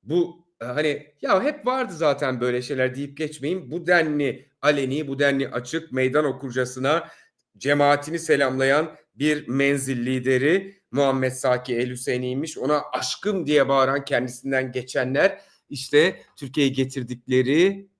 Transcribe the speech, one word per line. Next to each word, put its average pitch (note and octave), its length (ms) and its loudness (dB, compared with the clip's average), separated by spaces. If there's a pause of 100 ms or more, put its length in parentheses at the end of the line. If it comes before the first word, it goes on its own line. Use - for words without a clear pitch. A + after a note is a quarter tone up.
bu, D#3+ 420 -2 (160)
e, A#2 40 -8
hani, C#3+ 560 -2
"Ya A3+ 220 2
hep D4 220 -2
vardı B3 300 -2
zaten C#3 460 0
böyle B2 200 0
şeyler." C3 340 -2
deyip C#3+ 220 -10
geçmeyin. D3 540 -6
Bu D#3+ 160 -6
denli D3+ 600 0 (120)
aleni, C#3+ 460 0
bu C3+ 120 -6
denli C#3 300 2
açık, D3+ 420 -6
meydan C3 340 2
okurcasına C3 800 -2 (500)
cemaatini C#3+ 640 2
selamlayan C#3 760 2 (200)
bir D3 320 0
menzil C3+ 580 0
lideri C3 760 0 (100)
Muhammed C3 400 2
Saki B2+ 440 0
El B2 140 0
Hüseyni'ymiş. B2+ 680 -4
Ona C#3 240 0 (100)
"Aşkım." F3 560 -4
diye C#3+ 220 4
bağıran, C#3 360 2
kendisinden C3 680 -2
geçenler, C3 680 0 (280)
işte D#3 520 2 (140)
Türkiye'ye C3+ 380 0
getirdikleri C3 1160 0 (100)